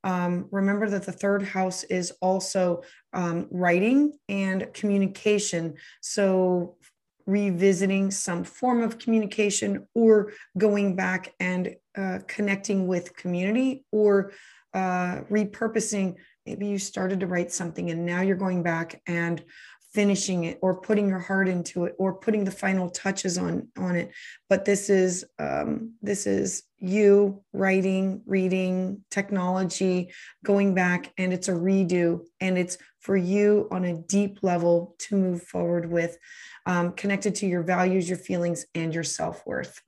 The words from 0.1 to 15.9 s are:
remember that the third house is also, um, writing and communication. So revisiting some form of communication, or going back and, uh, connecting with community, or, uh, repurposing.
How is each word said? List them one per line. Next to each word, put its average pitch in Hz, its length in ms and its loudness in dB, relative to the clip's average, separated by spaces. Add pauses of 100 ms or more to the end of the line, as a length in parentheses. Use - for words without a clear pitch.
remember 202 380 0
that 196 140 -2
the 190 80 -10
third 202 320 0
house 190 420 -4
is 180 260 -4 (100)
also, 185 600 0 (320)
um, 175 380 -4
writing 202 640 4 (100)
and 190 460 -2
communication. 196 1000 0 (260)
So 185 760 0 (520)
revisiting 196 840 2
some 175 340 -4
form 240 380 -2
of 226 160 -2
communication, 208 960 0
or 214 380 6 (260)
going 202 380 2
back 185 440 -4
and, 180 360 -2 (200)
uh, 190 320 -4
connecting 196 600 -2
with 175 280 -2
community, 208 760 -2
or, 202 400 4 (440)
uh, 180 460 -2 (100)
repurposing. 208 840 -2 (300)